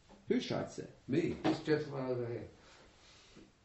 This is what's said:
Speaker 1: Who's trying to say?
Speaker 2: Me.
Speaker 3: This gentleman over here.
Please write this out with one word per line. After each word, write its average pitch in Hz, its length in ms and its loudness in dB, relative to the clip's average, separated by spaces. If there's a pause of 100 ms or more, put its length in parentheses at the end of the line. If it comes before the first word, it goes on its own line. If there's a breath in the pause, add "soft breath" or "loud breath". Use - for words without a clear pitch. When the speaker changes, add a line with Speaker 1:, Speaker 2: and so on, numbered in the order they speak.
(280)
Speaker 1:
Who's 240 180 2
trying - 180 0
to - 60 -6
say? - 140 -8 (220)
Speaker 2:
Me. 156 380 2
Speaker 3:
This 156 160 4
gentleman 139 500 0
over 123 160 0
here. 117 180 -6 (1200 soft breath)